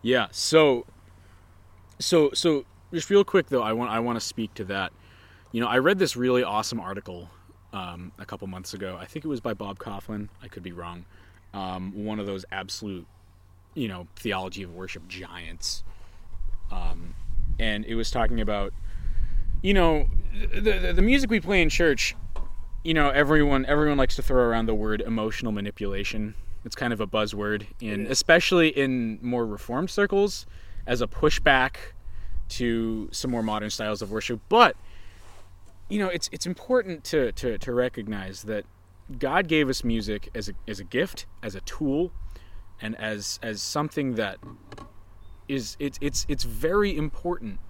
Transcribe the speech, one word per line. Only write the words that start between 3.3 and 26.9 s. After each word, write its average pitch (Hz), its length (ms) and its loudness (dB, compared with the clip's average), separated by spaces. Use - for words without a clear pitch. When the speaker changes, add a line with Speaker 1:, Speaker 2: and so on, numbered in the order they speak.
Speaker 1:
though, 127 140 2
I 107 100 0
want, 120 180 -2
I 113 80 0
wanna 117 220 -2
speak - 340 -6
to 104 120 -8
that. 98 260 -4
You 117 100 -2
know, 120 60 0
I 123 120 4
read 180 200 4
this 185 160 2
really 123 300 2
awesome 107 340 -4
article, 90 500 -10
um, 87 460 -10
a 95 60 -16
couple 101 220 -12
months 92 260 -12
ago. 92 280 -10
I 92 60 -14
think 156 180 -14
it 160 40 -6
was 131 120 -4
by 110 140 -4
Bob 98 240 -10
Coughlin. 104 500 -10
I 110 60 -18
could 101 160 -16
be 92 80 -12
wrong. 85 360 -14
Um, 95 500 -8
one 107 160 -6
of 98 60 -6
those 98 260 -8
absolute, 95 540 -10
you 123 140 -4
know, 90 260 -10
theology 95 480 -4
of 87 120 -12
worship 90 340 -12
giants. 85 760 -10
Um, 87 440 0
and 107 280 2
it 113 80 -4
was 113 160 0
talking 117 300 4
about, 101 320 0
you 196 120 4
know, 160 340 6
the, - 60 4
the, 185 320 4
the 180 100 8
music 254 280 6
we 220 100 4
play 185 220 2
in 156 60 6
church - 460 4
you 160 60 4
know, 147 160 6
everyone, 143 560 6
everyone 147 320 4
likes 131 180 6
to 135 60 -2
throw 127 200 6
around 113 220 4
the 110 100 2
word 107 280 2
emotional 110 500 -2
manipulation. 101 840 -4
It's - 100 -10
kind 120 160 -2